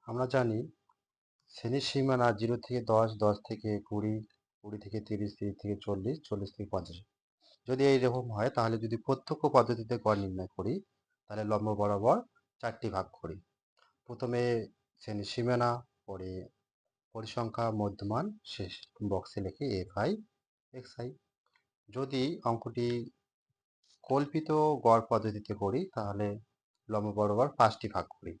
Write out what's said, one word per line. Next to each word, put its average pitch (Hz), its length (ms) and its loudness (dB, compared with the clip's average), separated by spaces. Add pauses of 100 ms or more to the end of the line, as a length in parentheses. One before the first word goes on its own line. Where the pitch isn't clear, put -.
আমরা 120 200 -2
জানি 127 420 0 (800)
শ্রেণীর 127 320 -4
সীমানা 131 520 4
জিরো 113 240 0
থেকে 123 240 -4
দশ, 110 280 4 (100)
দশ 104 180 4 (120)
থেকে 107 400 -2
কুড়ি, 107 360 -2 (400)
কুড়ি 104 140 -10
থেকে 104 220 -8
তিরিশ, 104 380 -4
তিরিশ 101 240 -4
থেকে 104 220 -4
চল্লিশ, 104 440 -4
চল্লিশ 101 260 -6
থেকে 101 180 -10
পঞ্চাশ। 85 260 -6 (720)
যদি 131 160 2
এই 139 140 8
রকম 120 340 0
হয়, 107 180 0
তাহলে 113 280 2
যদি 113 180 -4
প্রত্যক্ষ - 500 -2
পদ্ধতিতে 117 520 4
গড় 107 200 2
নির্ণয় 92 280 -4
করি, 113 340 -4 (460)
তাহলে 107 180 -6
লম্ব 107 300 2
বরাবর 104 480 4 (380)
চারটি - 300 -6
ভাগ 95 220 -2
করি। 85 280 -12 (680)
প্রথমে 120 600 -2 (340)
শ্রেণীর 104 240 -6
সীমানা, 120 580 0 (240)
পরে 92 420 -8 (640)
পরিসংখ্যা, 113 580 -4
মধ্যমান, 107 760 -2
শেষ 92 280 -8 (380)
বক্সে 98 300 -4
লিখি 95 240 -6 (160)
এফআই 117 360 -2 (560)
এক্সআই। 127 420 -12 (720)
যদি 131 560 -2
অঙ্কটি 120 680 -2 (880)
কল্পিত 147 480 0 (320)
গড় 113 280 8
পদ্ধতিতে 107 440 0
করি, 104 400 -2
তাহলে 104 440 -2 (500)
লম্ব 107 240 0
বরাবর 104 360 4 (100)
পাঁচটি 110 300 4
ভাগ 90 180 -2 (100)
করি। 85 240 -12